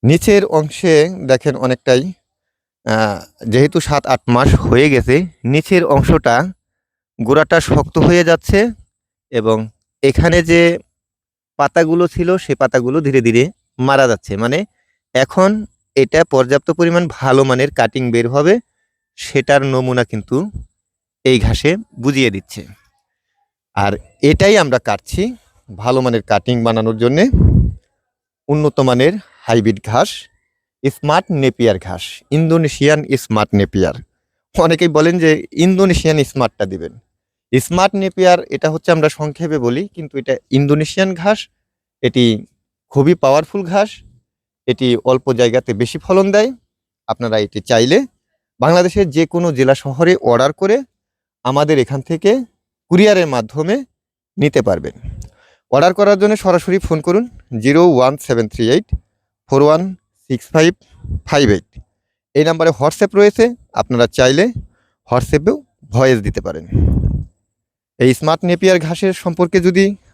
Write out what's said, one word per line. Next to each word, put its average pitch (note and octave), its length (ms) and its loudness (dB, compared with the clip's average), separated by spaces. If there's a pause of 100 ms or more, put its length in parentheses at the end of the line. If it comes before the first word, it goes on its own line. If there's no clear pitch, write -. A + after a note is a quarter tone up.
নিচের F3+ 420 4
অংশে D#3 500 0 (320)
দেখেন C3 300 0
অনেকটাই, B2+ 460 0 (840)
আহ, A2 320 -2 (340)
যেহেতু C#3+ 280 2
সাত D3 260 -4
আট B2+ 220 0
মাস B2 260 4
হয়ে C3+ 360 2
গেছে, B2+ 260 0 (280)
নিচের D#3 400 0
অংশটা C#3+ 520 2 (880)
গোড়াটা D3+ 380 2
শক্ত - 380 -2
হয়ে F3 260 4
যাচ্ছে E3 340 0 (720)
এবং A2 260 0 (460)
এখানে E3 400 2
যে E3+ 360 2 (800)
পাতাগুলো E3 520 0
ছিল, F3 280 -6
সে F3+ 180 -6
পাতাগুলো B2+ 460 -2
ধীরে C3+ 200 2
ধীরে A#2 220 2 (360)
মারা C3+ 300 2
যাচ্ছে। G2+ 280 -4
মানে, B2+ 280 -4 (500)
এখন F#3 360 0 (440)
এটা C3+ 300 2
পর্যাপ্ত C3 460 0
পরিমাণ E3+ 400 0
ভালো C3+ 340 2
মানের C3 260 0
কাটিং B2 420 -2
বের A#2 160 0
হবে, D3 260 2 (640)
সেটার C#3 460 -2
নমুনা B2+ 420 -2
কিন্তু A2 320 -6 (880)
এই C3 160 4
ঘাসে A2+ 360 0 (240)
বুঝিয়ে C3 300 0
দিচ্ছে। F#2+ 360 -12 (1080)
আর G2+ 180 -2 (300)
এটাই F#3+ 340 4
আমরা C#3 220 0
কাটছি - 440 -6 (540)
ভালো B2 240 -2
মানের A#2 220 -2
কাটিং A#2 420 -2
বানানোর A2+ 340 -2
জন্যে, C3 260 2 (1200)
উন্নত D3+ 320 -2
মানের C3 320 2 (320)
হাইব্রিড A2+ 420 0
ঘাস, B2 240 0 (720)
স্মার্ট D3 480 -2
নেপিয়ার B2 480 0
ঘাস, F2+ 240 -12 (280)
ইন্দোনেশিয়ান D#3 720 0 (160)
স্মার্ট G#2+ 380 -2
নেপিয়ার। G2 400 0 (640)
অনেকেই E3 300 2
বলেন D#3+ 300 2
যে D#3+ 340 2
ইন্দোনেশিয়ান F3 720 2
স্মার্টটা A#2 420 -4
দিবেন। E2+ 260 -10 (680)
স্মার্ট F#3 340 0
নেপিয়ার, F#3 440 2 (120)
এটা C#3+ 200 -2
হচ্ছে D#3+ 220 -2
আমরা D#3 160 2
সংক্ষেপে D3+ 500 -6
বলি, B2+ 360 -4
কিন্তু D3+ 240 -12
এটা C3 160 -4 (160)
ইন্দোনেশিয়ান D3+ 640 0
ঘাস, G3 240 -2 (640)
এটি B2 220 2 (680)
খুবই C#3+ 220 2
পাওয়ারফুল D#3 480 -2
ঘাস, G3 280 -2 (760)
এটি B2 380 0
অল্প B2+ 280 0
জায়গাতে A#2+ 420 0
বেশি A#2 240 -4
ফলন F#3+ 340 0
দেয়। G#3+ 180 2 (560)
আপনারা A2 320 -4
এটি G#2 220 -4
চাইলে B2 380 2 (640)
বাংলাদেশের F3+ 500 0
যে D#3 160 0
কোনো E3+ 260 -4
জেলা C3 220 2
শহরে D#3+ 420 -2
অর্ডার A#2+ 360 0
করে F#3+ 240 -2 (680)
আমাদের D3 340 0
এখান C3+ 220 -2
থেকে E3 300 -2 (580)
কুরিয়ারের F#3+ 380 4
মাধ্যমে D3+ 580 -4 (520)
নিতে C#3+ 260 0
পারবেন। F#2 320 -4 (760)
অর্ডার D#3+ 240 2
করার G3+ 240 2
জন্য G#3 180 0
সরাসরি F#3 420 0
ফোন E3 220 -4
করুন F3+ 240 0 (340)
জিরো C#3+ 240 2 (140)
ওয়ান C3 200 2
সেভেন A#2 320 -2
থ্রি - 220 -6
এইট F3 180 0 (600)
ফোর C#3 140 2
ওয়ান E3+ 340 0 (300)
সিক্স B2+ 280 -6
ফাইভ D#3+ 160 4 (560)
ফাইভ C#3+ 240 0
এইট। F#2 180 -2 (640)
এই D3 100 2
নাম্বারে E3 260 0
WhatsApp D#3 440 -2
রয়েছে, G#3 300 4 (280)
আপনারা A#2+ 340 0
চাইলে C3+ 380 2 (640)
WhatsApp-এও D3 460 0 (320)
ভয়েস B2+ 320 2
দিতে G2+ 200 -6
পারেন। E2 240 -10 (1300)
এই B2+ 160 2
স্মার্ট D#3 300 -4
নেপিয়ার F3+ 340 0
ঘাসের E3+ 340 -4
সম্পর্কে F3+ 480 -2
যদি F#3+ 360 0 (180)